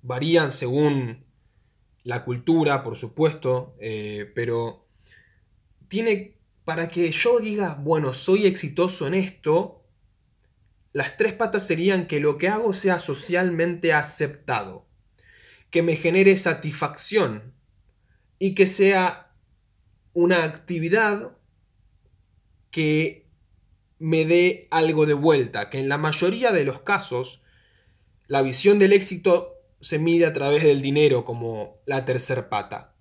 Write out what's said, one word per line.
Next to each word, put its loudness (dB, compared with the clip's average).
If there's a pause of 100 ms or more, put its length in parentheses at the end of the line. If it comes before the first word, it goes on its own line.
Varían 0
según -2 (760)
la -8
cultura, 0
por -10
supuesto, -4
eh, -10
pero -4 (1000)
tiene, -2 (280)
para -4
que 0
yo 2
diga, -4
"Bueno, 0
soy 0
exitoso 0
en -2
esto", -2 (1040)
las -6
tres 0
patas -2
serían 0
que -4
lo 0
que 0
hago 0
sea 0
socialmente 0
aceptado, -4 (840)
que 2
me 0
genere 4
satisfacción -4 (840)
y -2
que 4
sea 0 (800)
una 4
actividad -2 (1300)
que -2 (680)
me 0
dé 2
algo 2
de 2
vuelta, 2
que -6
en -4
la -2
mayoría 0
de 0
los -6
casos -6 (840)
la 0
visión 4
del 6
éxito 0 (260)
se -6
mide 4
a -2
través 0
del 6
dinero 2
como -8
la -4
tercer -4
pata. -8